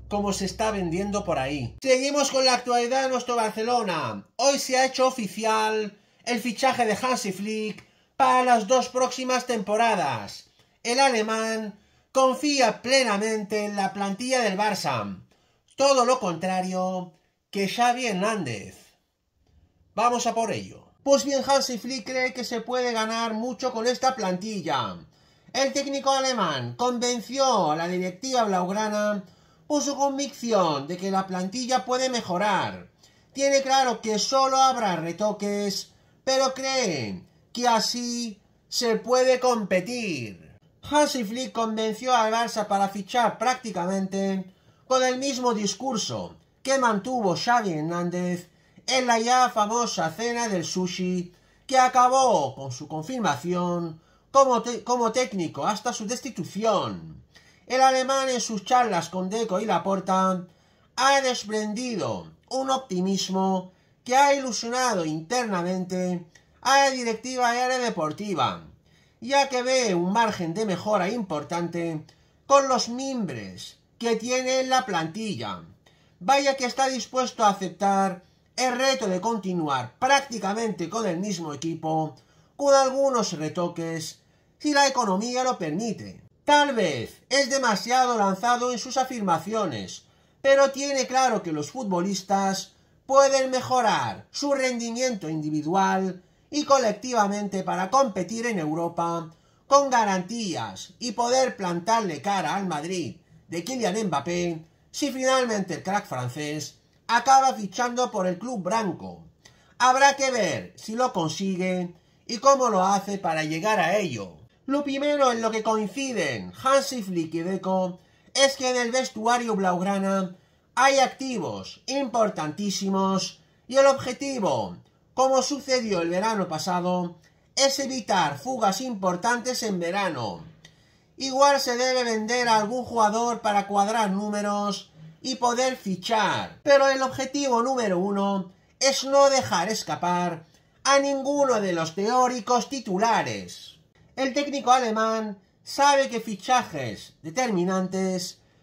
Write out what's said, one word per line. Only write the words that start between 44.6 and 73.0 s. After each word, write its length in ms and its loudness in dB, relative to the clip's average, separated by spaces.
con 160 2
el 160 2
mismo 360 0
discurso 840 -4
que 140 2
mantuvo 560 0
Xavi 380 2
Hernández 760 -4
en 180 2
la 140 4
ya 300 4
famosa 600 0
cena 380 -4
del 160 -2
sushi, 680 -4
que 140 2
acabó 800 4
con 160 -8
su 160 -12
confirmación 1120 -4
como 300 6
te-, 200 -6
como 300 0
técnico 520 -2
hasta 280 -2
su 160 -8
destitución. 1120 -4
El 140 4
alemán 480 4
en 100 -2
sus 240 -6
charlas 460 2
con 200 -4
Deco 300 -2
y 40 -4
Laporta 800 0
ha 240 4
desprendido 1120 -4
un 200 -2
optimismo 1000 0
que 140 2
ha 180 6
ilusionado 680 -2
internamente 1200 -4
a 180 6
la 100 6
directiva 640 -2
y 40 -2
a 100 0
la 100 0
deportiva, 840 -2
ya 280 2
que 140 -2
ve 320 2
un 180 0
margen 400 0
de 140 -2
mejora 420 0
importante 960 -4
con 240 4
los 200 0
mimbres 920 -8